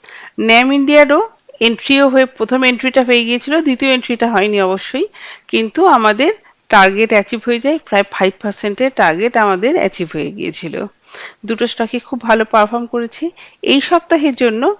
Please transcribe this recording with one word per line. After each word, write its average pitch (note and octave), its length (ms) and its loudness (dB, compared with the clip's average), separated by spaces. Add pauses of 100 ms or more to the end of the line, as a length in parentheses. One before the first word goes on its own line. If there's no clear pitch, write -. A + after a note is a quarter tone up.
(380)
ন্যাম A#3 320 4
ইন্ডিয়ারও D4 580 4 (300)
এন্ট্রিও C4+ 500 2
হয়ে, C4 160 4
প্রথম B3+ 380 -2
এন্ট্রিটা B3+ 400 0
হয়ে A#3+ 220 2
গিয়েছিল, B3 360 -2
দ্বিতীয় C4+ 320 0
এন্ট্রিটা A#3+ 380 -2
হয়নি G#3 300 0
অবশ্যই, F#3+ 440 -4 (420)
কিন্তু A3+ 380 0
আমাদের A#3+ 480 2 (360)
টার্গেট G3+ 400 4
অ্যাচিভ G#3+ 360 0
হয়ে A#3+ 140 -2
যায়, C#4+ 260 -2
প্রায় G3+ 260 0
ফাইভ G3 300 -2
পার্সেন্টের G#3+ 540 -4
টার্গেট G3+ 420 0
আমাদের G#3 380 0
অ্যাচিভ F#3+ 380 -2
হয়ে E3+ 180 -6
গিয়েছিল। E3+ 540 -10 (600)
দুটো A3+ 220 -4
স্টকই A3+ 320 -6
খুব A#3+ 220 -10
ভালো A3 240 2
পারফর্ম A3+ 400 0
করেছে। A#3+ 440 -6 (320)
এই C4+ 200 2
সপ্তাহের E4 540 0
জন্য B3 440 0